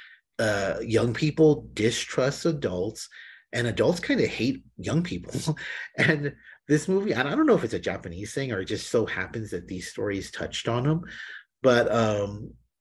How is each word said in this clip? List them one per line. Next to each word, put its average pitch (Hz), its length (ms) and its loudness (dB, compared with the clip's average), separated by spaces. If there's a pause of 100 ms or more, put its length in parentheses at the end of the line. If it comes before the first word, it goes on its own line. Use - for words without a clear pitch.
(400)
uh, 101 420 0
young 117 320 2
people 151 600 4
distrust 127 720 0
adults, 110 640 -2 (460)
and 120 140 0
adults 113 320 2
kinda 226 260 2
hate - 380 -2 (140)
young 147 260 0
people. - 300 -6
<laughs> - 640 -6
And 147 360 2 (340)
this 151 200 2
movie, 190 260 0
and 127 140 0
I 165 80 0
don't 311 100 4
know 262 100 6
if - 80 2
it's 110 120 -2
a 90 40 -2
Japanese 92 540 -6
thing 135 180 -2
or 95 100 -2
it 92 40 -6
just 104 240 -6
so 113 160 4
happens 104 460 -6
that 87 160 -8
these 90 240 -8
stories 101 400 -4
touched - 360 -6
on 123 220 0
'em, 165 120 2 (600)
but, 120 320 6
um, 107 640 0 (260)